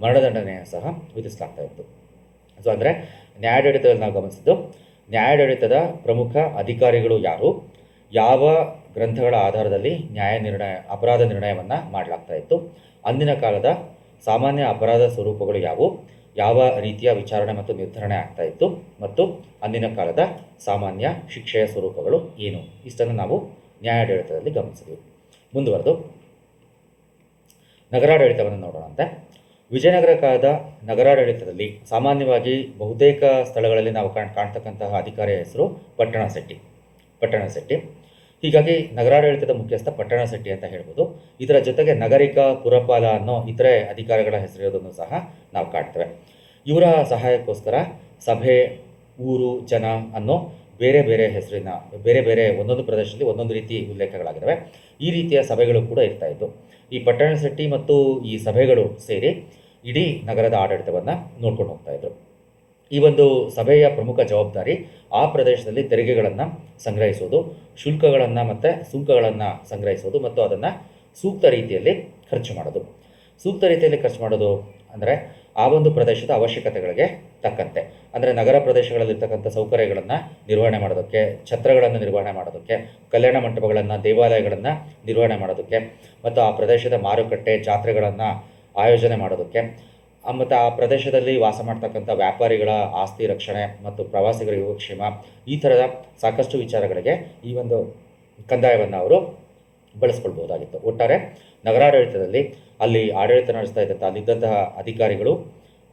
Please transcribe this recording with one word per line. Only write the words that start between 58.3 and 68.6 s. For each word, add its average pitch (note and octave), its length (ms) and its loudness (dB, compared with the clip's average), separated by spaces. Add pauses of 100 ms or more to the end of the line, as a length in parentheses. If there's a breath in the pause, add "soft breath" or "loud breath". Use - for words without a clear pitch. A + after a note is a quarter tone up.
ಸಭೆಗಳು A2 720 4
ಸೇರಿ B2 360 -2 (420 soft breath)
ಇಡೀ C3 400 -2
ನಗರದ A2 280 0
ಆಡಳಿತವನ್ನ F#2 560 -2 (320)
ನೋಡ್ಕೊಂಡು A2 300 -2
ಹೋಗ್ತಾ D2 200 -14
ಇದ್ರು. - 360 -12 (640)
ಈ C#3+ 80 0
ಒಂದು C#3 500 6
ಸಭೆಯ C#3+ 380 6
ಪ್ರಮುಖ A#2+ 320 0
ಜವಾಬ್ದಾರಿ G#2 640 0 (280 loud breath)
ಆ A#2 120 2
ಪ್ರದೇಶದಲ್ಲಿ B2+ 580 0
ತೆರಿಗೆಗಳನ್ನ A2+ 580 0 (380)
ಸಂಗ್ರಹಿಸೋದು, G#2+ 800 -2 (200 loud breath)
ಶುಲ್ಕಗಳನ್ನ C3+ 640 2
ಮತ್ತೆ A#2 500 -2